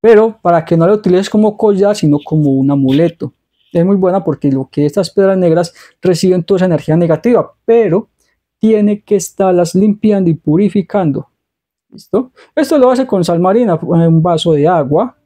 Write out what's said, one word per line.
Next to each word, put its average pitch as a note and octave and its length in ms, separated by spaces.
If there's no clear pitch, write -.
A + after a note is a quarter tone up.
Pero A3 400
para E3+ 200
que E3 140
no E3 100
la G3 60
utilices F#3+ 380
como G#3+ 260
collar, G3+ 400
sino D3 260
como D3+ 280
un C3+ 200
amuleto. C#3+ 600
Es E3+ 120
muy G3 120
buena F#3 260
porque C#3+ 300
lo C3 180
que D3 160
estas E3 240
piedras F#3+ 280
negras F3 360
reciben F3+ 440
toda G3 140
esa F#3 80
energía D#3+ 300
negativa, E3+ 580
pero A3 440
tiene G#3 440
que - 140
estarlas F3+ 580
limpiando G3+ 560
y D#3+ 40
purificando. F3+ 960
¿Listo? - 400
Esto D4+ 240
lo B3+ 120
hace B3+ 160
con F#3 180
sal E3+ 160
marina, G3 340
un E3 480
vaso E3+ 300
de D3 160
agua E3 580